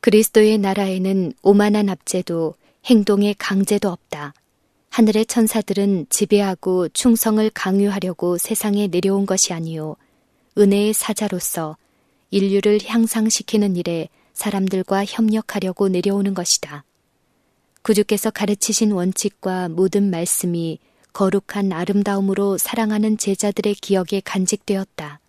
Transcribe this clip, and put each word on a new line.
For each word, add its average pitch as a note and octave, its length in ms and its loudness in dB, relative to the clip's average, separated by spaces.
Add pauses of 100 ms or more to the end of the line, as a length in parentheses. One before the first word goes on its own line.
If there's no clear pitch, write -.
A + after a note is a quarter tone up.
그리스도의 G#3+ 560 4
나라에는 F#3+ 760 0 (100)
오만한 G#3 440 4
압제도 E3+ 680 -4 (300)
행동의 G#3 520 4
강제도 G3 520 0
없다. D3 440 -10 (560)
하늘의 A3 360 4
천사들은 G3+ 840 0
지배하고 F#3 800 0
충성을 A3 640 2
강요하려고 F#3+ 840 0
세상에 G#3 500 -2
내려온 G3 380 0
것이 F#3+ 280 0
아니요 D#3+ 420 -8 (600)
은혜의 G3+ 360 4
사자로서 F3+ 840 -4 (540)
인류를 G3+ 540 2
향상시키는 A3 920 0
일에 E3+ 320 -4 (240)
사람들과 G3 720 -2
협력하려고 G#3 840 -2
내려오는 G3 460 0
것이다. E3+ 500 -4 (1000)
구주께서 G#3 500 -2
가르치신 G#3 600 -2
원칙과 F#3 760 -4
모든 F#3+ 400 0
말씀이 E3+ 680 -4 (340)
거룩한 G3 580 -2
아름다움으로 G3 880 -2
사랑하는 G#3+ 600 -2
제자들의 G3+ 580 -2
기억에 F#3+ 480 -2
간직되었다. F#3+ 1040 -4